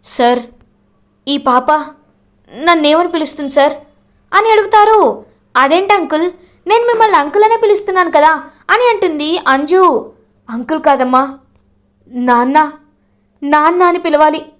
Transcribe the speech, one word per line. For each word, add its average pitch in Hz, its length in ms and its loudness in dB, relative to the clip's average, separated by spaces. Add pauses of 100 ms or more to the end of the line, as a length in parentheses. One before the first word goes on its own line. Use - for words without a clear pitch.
"సార్, 240 360 -2 (880)
ఈ 277 80 -4
పాప 254 360 0 (800)
నన్నేమని 320 540 0
పిలుస్తుంది 311 440 -6
సార్?" 285 200 2 (600)
అని 427 200 2
అడుగుతారు. 415 720 2 (320)
"అదేంటి 330 380 2
అంకుల్, 330 360 -2 (360)
నేను 466 200 0
మిమ్మల్ని 440 300 0
అంకుల్ 302 280 0
అనే 440 180 2
పిలుస్తున్నాను 381 480 0
కదా" 311 200 4 (400)
అని 453 140 0 (100)
అంటుంది 330 440 -4 (100)
అంజు. 294 600 0 (400)
"అంకుల్ 247 300 -6
కాదమ్మా, 269 580 0 (680)
నాన్న, 254 640 0 (680)
నాన్న 302 400 0
అని 349 160 2
పిలవాలి 311 480 0 (140)